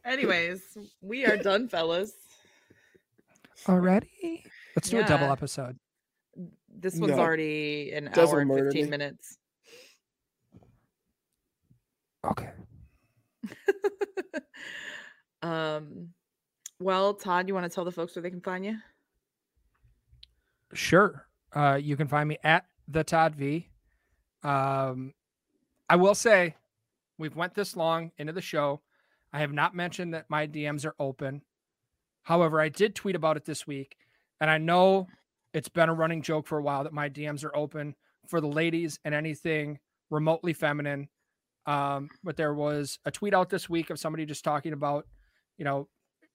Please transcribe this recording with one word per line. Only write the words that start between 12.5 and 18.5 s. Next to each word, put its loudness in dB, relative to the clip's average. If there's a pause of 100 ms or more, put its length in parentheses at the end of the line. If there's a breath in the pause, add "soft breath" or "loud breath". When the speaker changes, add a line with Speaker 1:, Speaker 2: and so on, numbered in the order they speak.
Speaker 1:
<laughs> -4 (1000 loud breath)
Um, -6 (680)
well, 2
Todd, 0
you -2
wanna -2
tell -4
the -4
folks -6
where -10
they -6
can -12
find -6